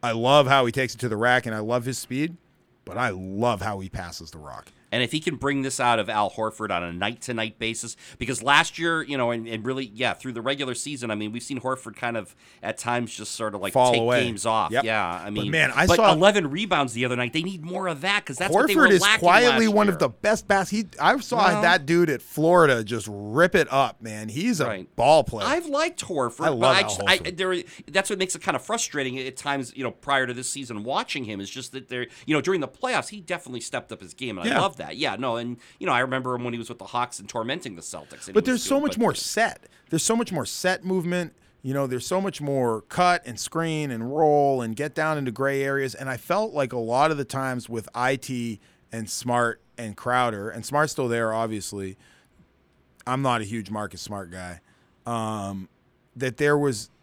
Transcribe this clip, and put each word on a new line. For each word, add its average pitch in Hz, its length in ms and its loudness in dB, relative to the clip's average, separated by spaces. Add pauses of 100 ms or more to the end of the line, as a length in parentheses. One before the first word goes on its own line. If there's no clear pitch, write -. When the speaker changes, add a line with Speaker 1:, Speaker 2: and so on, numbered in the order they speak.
Speaker 1:
I 120 100 -2
love 127 340 6
how 135 200 6
he 117 60 -2
takes 131 220 -2
it - 60 -18
to 127 80 -4
the 107 80 -2
rack, 123 300 2
and 110 80 -4
I 107 60 -4
love 117 240 -2
his 127 140 -6
speed, 156 380 -6 (480)
but 95 140 -10
I 123 120 0
love 98 520 -2
how 101 180 -6
he 95 80 -10
passes 82 420 -12
the 82 80 -18
rock. 71 320 -16 (220)
Speaker 2:
And 123 100 0
if 117 80 -4
he 156 80 -2
can 156 160 -4
bring 139 280 -2
this 131 180 -4
out 120 180 4
of 101 100 -2
Al 104 220 0
Horford 107 400 -6
on 87 140 0
a 85 80 -8
night-to-night 113 680 -6
basis, 113 380 -6 (220)
because 120 260 -6
last 147 340 4
year, 165 240 0
you 135 160 -6
know, 120 140 2
and, 113 160 -4
and 113 180 -6
really, 131 200 -4
yeah, 113 280 -4
through 127 200 -10
the 117 60 -8
regular 131 360 -4
season, 123 340 -8
I 107 60 -2
mean, 104 160 -6
we've 120 100 -8
seen 135 160 -8
Horford 127 380 -8
kind 117 200 -6
of 101 200 -10 (260)
at 104 160 -6
times 120 340 -2
just 107 200 -10
sort 107 240 -6
of, 95 40 -6
like, 95 120 -4
Speaker 1:
Fall 127 180 6
Speaker 2:
take 117 100 4
Speaker 1:
away. 120 220 2
Speaker 2:
games 113 240 -4
off. 110 240 2
Speaker 1:
Yep. 113 140 2
Speaker 2:
Yeah, 110 200 0
I 87 200 -4
Speaker 1:
But, 104 80 -8
Speaker 2:
mean, 104 180 -2
Speaker 1:
man, 147 240 2
I 160 140 4
Speaker 2:
but 233 80 8
Speaker 1:
saw 214 160 8
Speaker 2:
eleven 185 360 6
rebounds 156 440 0
the 120 140 0
other 123 100 0
night. 123 160 -2
They 156 100 -2
need 175 220 -8
more 185 240 -4
of 147 140 -6
that 202 220 0
'cause 131 120 -8
that's 175 180 0
what 262 140 6
they 202 60 4
Speaker 1:
Horford - 20 6
Speaker 2:
were 254 160 8
Speaker 1:
is 180 100 8
Speaker 2:
lacking 214 160 6
Speaker 1:
quietly 226 480 8
Speaker 2:
last 208 80 4
Speaker 1:
one 208 140 6
Speaker 2:
year. 185 60 2
Speaker 1:
of 151 40 -6
the 139 120 4
best - 360 0
bas-, 196 240 4
he, 208 140 -2 (160)
I 196 180 4
saw 240 200 -2
Speaker 2:
Well 196 240 4
Speaker 1:
that 170 240 4
dude 170 220 6
at 135 140 -2
Florida 151 640 6
just 107 260 -4
rip 110 460 2
it 160 160 6
up, 131 280 2
man. 107 280 -10
He's 160 320 -2
a 135 60 2
Speaker 2:
Right. 98 280 -8
Speaker 1:
ball 143 300 6
player. 151 240 -4
Speaker 2:
I've 339 180 0
liked 311 380 -4
Horford, 135 380 -4
Speaker 1:
I 165 80 2
Speaker 2:
but 135 80 0
Speaker 1:
love 131 180 6
Speaker 2:
I 202 60 4
Speaker 1:
Al - 60 0
Speaker 2:
just, 95 160 -4
I, 185 140 4
Speaker 1:
Horford. 175 180 -6
Speaker 2:
there, 185 200 -2 (340)
that's 160 200 0
what 190 100 -4
makes 180 160 -4
it 160 60 -12
kind 160 120 -2
of 127 100 -4
frustrating 139 540 -4
at 131 180 -8
times, 139 380 -6
you 135 80 -8
know, 120 80 -2
prior 135 340 0
to 123 80 -6
this 123 160 -8
season 117 360 -8
watching 147 400 -4
him 104 160 -8
is 98 100 -8
just 123 220 -14
that 131 160 -14
there, 123 180 -6 (200)
you 151 80 2
know, 147 60 2
during 175 200 0
the 131 80 -6
playoffs, 254 400 -4
he 208 120 -16
definitely 151 400 -8
stepped 120 300 -8
up 110 100 -12
his 92 140 -18
game, 113 240 -8
and 87 80 -6
Speaker 1:
Yeah. 127 120 0
Speaker 2:
I - 40 2
love 190 140 -2
that. - 80 -10
Yeah, 101 340 -4
no, 120 180 -2
and, 120 200 -6 (220)
you - 80 -6
know, 139 80 2
I 120 60 4
remember 127 340 -2
him 120 100 -6
when 123 80 -4
he 120 60 -6
was 113 100 -10
with 117 100 -12
the 95 60 -14
Hawks 120 340 -4
and 98 80 -16
tormenting 120 480 -6
the 82 60 -16
Celtics, 76 320 -14
and 71 140 -20
he - 60 -14
Speaker 1:
But 214 100 6
Speaker 2:
was - 60 -2
Speaker 1:
there's 254 140 0
so - 120 0
Speaker 2:
good, 285 80 2
Speaker 1:
much 294 140 0
Speaker 2:
but - 20 -6
Speaker 1:
more 208 160 2
set. - 520 -4 (220)
There's 160 140 0
so 220 120 2
much 233 160 -2
more 151 140 -2
set - 400 -2
movement. 180 480 -2 (300)
You 135 100 -6
know, 139 140 0
there's 123 200 -4
so 185 140 0
much 196 220 -6
more 127 400 0
cut 180 420 2
and 120 160 -10
screen 156 500 -2
and 120 240 -6
roll 147 460 4
and 113 160 -4
get 139 180 -6
down 156 220 0
into 135 160 -4
gray 135 300 0
areas. 139 320 -2
And 135 160 -10
I 123 80 -6
felt 208 340 -2
like 135 220 -2
a 127 40 -2
lot 123 320 2
of 156 60 0
the 139 80 -4
times 131 420 -4
with 113 280 -8
I 127 220 0
T 120 440 -6 (320)
and 113 160 -8
Smart 120 540 -2 (160)
and 110 180 -10
Crowder, 120 540 0
and 110 160 -12
Smart's 147 260 0
still 131 160 -2
there, 117 240 0
obviously. 104 640 -4 (1120)
I'm 131 160 -2
not 120 180 0
a 107 40 -4
huge 104 260 -8
Marcus 104 320 -8
Smart 98 280 -10
guy. 90 300 -14 (460)
Um, 107 640 -6 (440)
that 127 220 -4
there 147 220 2
was 135 320 -2 (120)